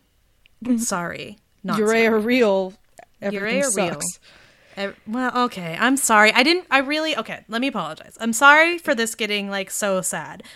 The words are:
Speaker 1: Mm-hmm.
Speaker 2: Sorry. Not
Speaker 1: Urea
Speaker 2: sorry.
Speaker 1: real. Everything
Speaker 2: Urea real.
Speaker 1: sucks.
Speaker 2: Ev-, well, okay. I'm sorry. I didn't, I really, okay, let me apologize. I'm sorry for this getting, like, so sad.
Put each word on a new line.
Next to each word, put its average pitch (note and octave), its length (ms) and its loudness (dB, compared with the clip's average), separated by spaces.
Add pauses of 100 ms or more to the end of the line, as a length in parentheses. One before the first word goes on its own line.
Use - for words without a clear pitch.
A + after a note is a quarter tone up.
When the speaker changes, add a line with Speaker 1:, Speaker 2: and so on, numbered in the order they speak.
(640)
Speaker 1:
Mm-hmm. A#3+ 140 0
Speaker 2:
Sorry. G3+ 600 -6 (260)
Not G3 140 -2
Speaker 1:
Urea A3 320 2
Speaker 2:
sorry. A3 120 2
Speaker 1:
real. G#3 520 2 (460)
Everything G3+ 280 -4
Speaker 2:
Urea C4 140 0 (120)
real. F#3 200 -2
Speaker 1:
sucks. D3+ 120 -8 (720)
Speaker 2:
Ev-, G3 200 -8 (100)
well, B3 380 -4
okay. F3 340 -6
I'm B3+ 180 2
sorry. G#3+ 360 6
I A#3 100 0
didn't, F4 280 0
I C4+ 80 4
really, D4+ 380 -2
okay, - 320 -10
let A3+ 120 -6
me C4+ 80 -2
apologize. E3 520 -8
I'm A3+ 120 -2
sorry D#4 460 6
for D4+ 160 -2
this A3+ 200 -4
getting, G#3 360 -4
like, G3 200 -6
so F#3+ 300 -2
sad. E3+ 420 -8 (140)